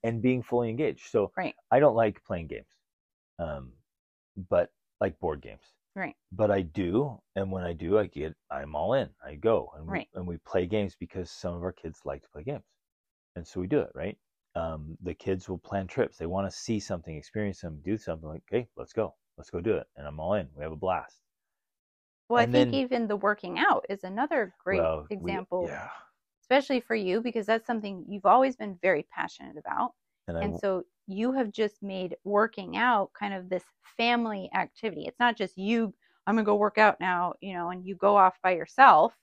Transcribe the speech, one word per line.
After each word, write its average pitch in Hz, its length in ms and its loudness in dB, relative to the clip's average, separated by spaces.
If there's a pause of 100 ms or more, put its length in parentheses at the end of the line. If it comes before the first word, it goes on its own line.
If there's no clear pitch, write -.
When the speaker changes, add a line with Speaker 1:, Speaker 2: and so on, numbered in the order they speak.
Speaker 1:
And 117 180 -2
being 127 220 2
fully 120 260 0
engaged. 127 400 -4
So 104 280 0
Speaker 2:
Right. 180 180 -6 (160)
Speaker 1:
I 123 80 6
don't 139 160 6
like 110 280 2
playing 85 240 -6
games, - 300 -14 (600)
um, 69 340 -8 (640)
but, 90 360 0 (280)
like, - 180 -2
board 76 220 -4
games. 53 320 -20 (220)
Speaker 2:
Right. 185 200 -8 (160)
Speaker 1:
But 104 200 2
I 98 120 2
do, 101 580 -2 (140)
and 95 160 -4
when 92 140 -6
I 87 80 -6
do, 82 260 2
I 98 80 0
get, 78 280 -8 (160)
I'm 73 240 -8
all 87 200 -2
in. 127 280 -4
I 69 120 -16
go, 104 400 0
and 78 120 -14
we, 87 100 -6
Speaker 2:
Right. - 180 -10
Speaker 1:
and 90 120 -8
we 87 120 -6
play 90 280 -2
games 101 280 -2
because 87 360 -10
some 87 240 -8
of 87 80 -8
our 90 100 -4
kids - 320 -16
like 71 180 -10
to - 60 -20
play 76 140 -16
games, 139 220 -10 (680)
and 87 120 -12
so - 140 -10
we 92 60 -6
do 147 140 0
it, - 140 -6
right? 98 240 -8 (360)
Um, 80 460 -6
the 87 140 -6
kids 95 340 -4
will 90 100 -6
plan 98 280 -6
trips. - 300 -4
They 85 100 -6
wanna 95 240 -2
see - 300 -4
something, 87 360 -8
experience 101 440 -6
something, 78 220 -12
do 101 140 -2
something. 80 320 -8
Like, 78 200 -12
"Hey, 117 280 -2
let's - 160 -14
go. 107 220 -4 (220)
Let's - 140 -18
go 87 100 -6
do 107 160 0
it." - 100 -8 (100)
And 71 100 -12
I'm 76 120 -12
all 87 160 -2
in. 85 200 -4
We 73 80 -10
have 80 100 -8
a 78 40 -12
blast. 90 440 -4 (1080)
Speaker 2:
Well, 233 100 6
I 233 60 6
Speaker 1:
And - 20 -2
Speaker 2:
think 247 260 6
Speaker 1:
then - 0 -
Speaker 2:
even 247 340 0
the 208 80 0
working 196 440 -2
out - 300 4
is 196 140 -6
another 220 560 -2
great 170 320 0
Speaker 1:
Well, 78 260 -6
we, 185 220 -4
Speaker 2:
example, 185 200 -4
Speaker 1:
yeah. - 300 -6 (520)
Speaker 2:
especially 269 380 2
for 226 160 -4
you, 202 260 0
because 233 260 -4
that's 226 200 0
something 208 420 -6
you've 202 160 -8
always 254 320 6
been 202 200 -8
very 175 260 2
passionate - 540 -10
about. - 380 -4 (320)
Speaker 1:
And 85 100 -4
I 82 40 -2
Speaker 2:
And - 140 -2
Speaker 1:
w- 85 60 -8
Speaker 2:
so 190 240 0 (220)
you 214 260 -2
have 240 180 -2
just 214 320 -4
made 185 400 -6
working 202 540 0
out 226 360 2
kind 202 200 -8
of 185 160 -10
this 180 160 -4 (180)
family 226 720 -2
activity. 180 540 -6
It's - 120 -14
not 240 180 2
just 190 200 -4
you, 214 380 0 (320)
"I'm 202 80 2
gonna 220 100 2
go 208 100 4
work 208 220 2
out 214 220 6
now," 180 420 -2
you 190 120 -10
know, 175 180 -6
and 185 140 -10
you 190 100 -8
go 202 220 6
off 190 240 6
by 185 140 2
yourself. 185 680 8